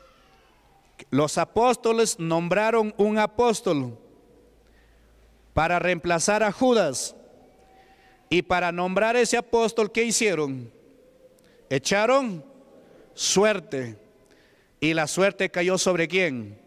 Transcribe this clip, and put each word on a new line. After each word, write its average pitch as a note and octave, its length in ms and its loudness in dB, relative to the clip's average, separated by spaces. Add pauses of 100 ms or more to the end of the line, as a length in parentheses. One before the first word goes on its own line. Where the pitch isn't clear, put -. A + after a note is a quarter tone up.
(1080)
Los D3 280 0
apóstoles A3+ 840 0
nombraron F#3 800 0
un G#3+ 200 2
apóstol F#3+ 800 0 (1600)
para E3 260 0
reemplazar F3 640 0
a G#3 80 2
Judas. G#3+ 640 0 (1120)
Y E3+ 140 2
para F3 280 0
nombrar F#3 440 0
ese A#3 220 2
apóstol, A3+ 540 0
¿qué A#3 120 0
hicieron? D3+ 680 -2 (1000)
Echaron G3+ 760 0 (720)
suerte. D#3 800 -2 (840)
¿Y D#3 140 2
la D#3 140 0
suerte F#3+ 420 0
cayó F3+ 300 0
sobre E3+ 280 0
quién? C3 600 -4